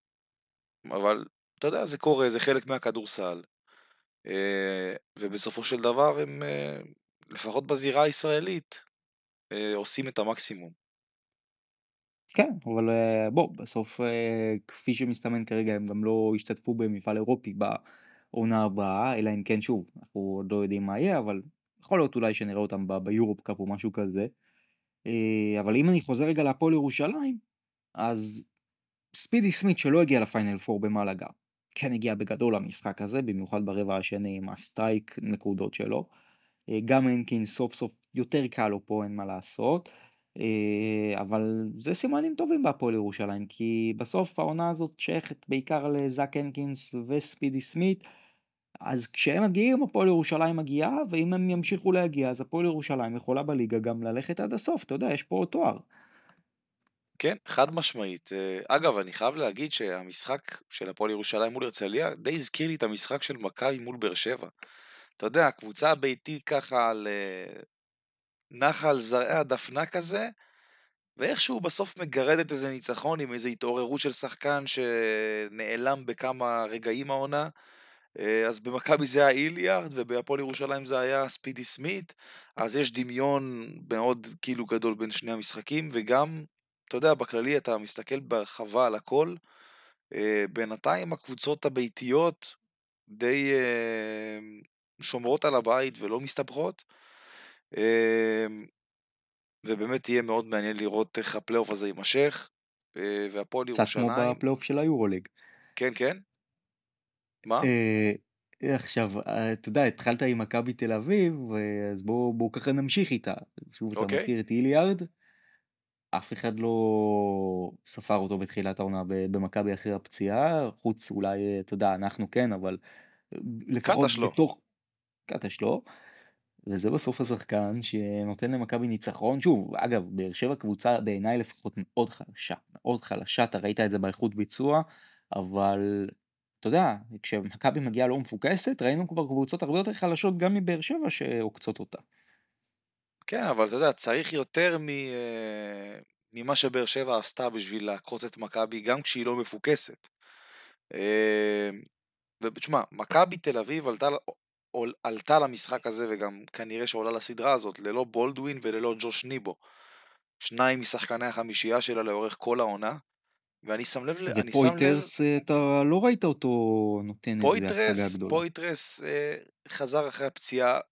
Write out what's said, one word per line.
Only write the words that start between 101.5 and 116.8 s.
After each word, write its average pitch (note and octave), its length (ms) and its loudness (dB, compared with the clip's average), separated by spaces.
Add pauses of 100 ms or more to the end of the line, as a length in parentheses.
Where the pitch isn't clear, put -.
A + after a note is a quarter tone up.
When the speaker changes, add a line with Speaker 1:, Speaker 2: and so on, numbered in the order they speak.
Speaker 1:
הזה G#2 180 -2
יימשך, B2 640 0 (480)
אה, G2+ 340 -2
והפועל G#2 420 -4
Speaker 2:
קצת A2+ 100 4 (100)
כמו A2 80 0
Speaker 1:
ירושלים B2 340 2
Speaker 2:
בפלייאוף C3 280 0
של C#3 160 0
היורוליג. A2 480 2 (480)
Speaker 1:
כן, B2+ 200 0
כן. C3 220 0 (1300)
מה? A2+ 180 2
Speaker 2:
אה, A2+ 1120 2
עכשיו, A#2 360 0 (160)
אה, A2 260 0
אתה A2 160 -8
יודע, C#3 140 4
התחלת A#2+ 380 2
עם B2+ 160 2
מכבי A#2 360 -2
תל A#2+ 180 -2
אביב, E3 420 2 (220)
אה, G#2 360 -2
אז G2 100 -6
בוא, A#2+ 320 0
בוא A#2 200 0
ככה C3 180 -2
נמשיך C#3 400 2
איתה. A#2 220 -2 (360)
שוב, A2 220 -8
אתה G#2+ 80 -4
Speaker 1:
אוקיי. G#2+ 180 0
Speaker 2:
מזכיר B2 220 0
את G#2+ 120 -4
איליארד, D3 500 4 (1120)
אף - 220 -6
אחד A2+ 260 -4
לא G#2 1120 2 (140)